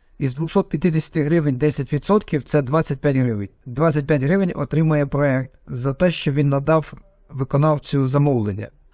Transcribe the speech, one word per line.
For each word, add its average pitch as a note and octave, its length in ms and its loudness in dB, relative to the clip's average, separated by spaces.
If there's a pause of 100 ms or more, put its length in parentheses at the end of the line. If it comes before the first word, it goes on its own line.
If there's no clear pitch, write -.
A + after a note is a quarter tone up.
(180)
Із C3 180 -2
двохсот E3 340 -2
п'ятдесяти D#3+ 540 0
гривень D3 320 2
десять D3 380 -2
відсотків — E3 520 0
це D3+ 160 2
двадцять C#3+ 380 -2
п'ять C#3+ 160 0
гривень. A2+ 340 0 (160)
Двадцять C#3+ 420 0
п'ять D3 160 2
гривень F3+ 320 0
отримає D3 500 0
проект C#3 460 0 (160)
за C3+ 260 -4
те, F3+ 180 2
що - 200 -2
він C#3+ 180 2
надав C#3 440 0 (360)
виконавцю C#3 800 0
замовлення. A#2+ 600 0 (260)